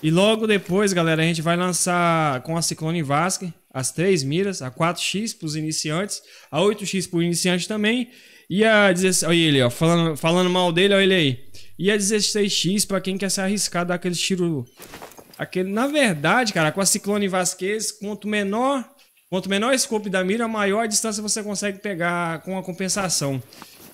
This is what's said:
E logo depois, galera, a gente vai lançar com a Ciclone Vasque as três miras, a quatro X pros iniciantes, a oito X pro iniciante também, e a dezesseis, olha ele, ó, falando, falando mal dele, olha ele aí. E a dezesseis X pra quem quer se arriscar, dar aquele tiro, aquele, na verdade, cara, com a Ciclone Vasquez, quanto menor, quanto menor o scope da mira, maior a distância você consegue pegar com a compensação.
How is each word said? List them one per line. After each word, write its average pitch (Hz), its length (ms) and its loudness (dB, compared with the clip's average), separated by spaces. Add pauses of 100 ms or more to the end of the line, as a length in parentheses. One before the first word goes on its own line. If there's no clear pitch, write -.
E 156 80 0
logo 214 380 4
depois, 196 460 2
galera, 165 280 2
a 160 40 4
gente 165 160 0
vai 170 160 0
lançar 170 840 0
com 160 120 -6
a 170 60 -2
Ciclone 160 420 -4
Vasque 165 500 -2 (160)
as 131 220 -6
três 175 320 2
miras, 175 380 -2
a 127 100 -8
quatro 170 320 -2
X 214 300 -4
pros 156 240 -8
iniciantes, 156 640 -4 (280)
a 151 120 -2
oito 208 240 0
X 180 200 -2
pro 170 160 -2
iniciante 175 460 0
também, 220 420 0 (400)
e 196 140 2
a 208 300 6
dezesseis, 180 360 2
olha 170 80 4
ele, 151 240 6
ó, 120 80 4
falando, 165 480 2
falando 180 320 2
mal 180 220 2
dele, 190 220 4
olha 196 100 6
ele 190 100 4
aí. 147 380 0 (260)
E 180 140 2
a 220 60 2
dezesseis 208 540 0
X 196 340 0
pra 190 160 -2
quem 190 160 -4
quer 196 120 -4
se 196 120 -2
arriscar, 190 440 -2
dar 175 100 -2
aquele 175 200 -4
tiro, 170 500 -2 (720)
aquele, 185 320 -4
na 226 180 0
verdade, 226 640 2
cara, 156 180 2
com 196 80 -4
a 196 60 0
Ciclone 202 420 0
Vasquez, 190 640 -2
quanto 208 340 -10
menor, 214 640 -2 (400)
quanto 185 200 -4
menor 208 240 2
o 254 60 2
scope 208 300 -2
da 185 140 0
mira, 226 240 0
maior 208 360 0
a 226 40 -2
distância 214 340 -2
você 208 220 -4
consegue 202 360 -6
pegar 175 640 -4
com 190 160 -6
a 185 60 -6
compensação. 175 800 -2 (520)